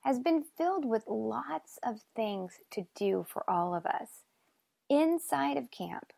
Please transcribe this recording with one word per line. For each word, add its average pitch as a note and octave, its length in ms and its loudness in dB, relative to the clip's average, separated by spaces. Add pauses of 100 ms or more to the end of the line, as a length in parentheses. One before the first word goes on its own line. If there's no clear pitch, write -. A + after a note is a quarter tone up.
has C4+ 180 2
been D#4 260 2 (120)
filled F4 280 2
with A3+ 220 2
lots A3+ 760 -4
of A3 160 -4 (160)
things G3+ 380 -4 (180)
to F#3 140 -4 (100)
do F#3+ 320 2
for - 220 -6
all F3+ 260 2
of E3+ 100 -4
us - 380 -4 (680)
inside C#4+ 680 2
of B3 140 -6
camp. - 460 -10